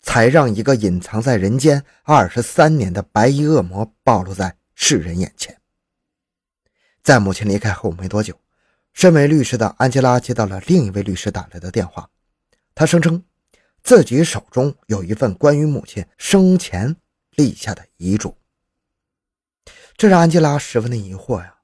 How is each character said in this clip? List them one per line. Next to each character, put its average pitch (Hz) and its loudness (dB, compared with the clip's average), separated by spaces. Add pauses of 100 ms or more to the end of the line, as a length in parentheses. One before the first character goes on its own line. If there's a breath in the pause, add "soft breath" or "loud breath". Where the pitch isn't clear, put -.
才 113 0
让 131 2
一 104 -6
个 139 2
隐 92 -2
藏 107 -8
在 127 0
人 101 -2
间 139 2 (180)
二 127 2
十 117 -6
三 156 2
年 95 -2
的 98 -6
白 110 0
衣 143 -2
恶 151 2
魔 95 -8
暴 101 2
露 95 -12
在 90 -6 (180)
世 - -2
人 85 -6
眼 - -6
前。 - -16 (1500)
在 131 4
母 98 0
亲 107 -6
离 98 -2
开 104 -4
后 92 -6
没 92 -12
多 104 -4
久， 98 -8 (560)
身 180 6
为 143 4
律 147 2
师 123 -4
的 110 0 (100)
安 131 2
吉 131 0
拉 123 2
接 120 -6
到 113 -2
了 95 -8
另 170 2
一 98 -6
位 98 -6
律 95 -6
师 95 -6
打 92 -12
来 87 -16
的 90 -14
电 98 -4
话。 - -18 (640)
他 156 0
声 170 2
称 165 -2 (640)
自 226 8
己 139 0
手 - -8
中 135 -2 (120)
有 98 -4
一 95 -4
份 107 -2
关 147 2
于 151 0
母 143 -4
亲 - -12 (140)
生 185 4
前 123 -6 (400)
立 139 2
下 - -10
的 - -14 (100)
遗 92 -4
嘱。 - -10 (1600 soft breath)
这 214 4
让 180 6
安 170 4
吉 165 4
拉 147 2
十 - -4
分 117 -6
的 123 -6
疑 98 -12
惑 98 -8
呀。 - -20